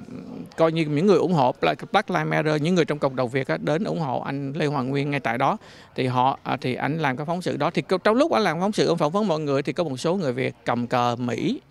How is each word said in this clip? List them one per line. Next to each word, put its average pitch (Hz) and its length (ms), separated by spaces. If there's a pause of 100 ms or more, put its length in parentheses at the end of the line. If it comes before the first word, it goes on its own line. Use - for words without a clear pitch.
(580)
coi 165 140
như 160 140
những 151 200
người 196 120
ủng 156 160
hộ 139 280
Black, 156 300
Black 202 180
Lives 160 180
Matter, 156 340
những 170 140
người 160 100
trong 147 140
cộng 135 160
đồng 127 140
Việt 135 180
á, 156 140
đến 151 220
ủng 160 160
hộ 131 200
anh 139 340
Lê 160 120
Hoàng 139 240
Nguyên 139 220
ngay 143 80
tại 117 180
đó. 147 200 (380)
Thì 131 120
họ, 127 360
à, 131 180
thì 127 140
ảnh 143 220
làm 135 200
cái 147 80
phóng 175 160
sự 135 160
đó. 147 160
Thì 175 80
co-, 185 160
trong 214 180
lúc 285 160
ảnh 220 120
làm 165 160
phóng 196 120
sự, 170 160
ông 156 100
phỏng 151 140
vấn 208 160
mọi 160 120
người 143 220
thì 143 120
có 180 100
một 139 140
số 160 180
người 151 180
Việt 127 220 (100)
cầm 120 220
cờ 120 280
Mỹ, 123 560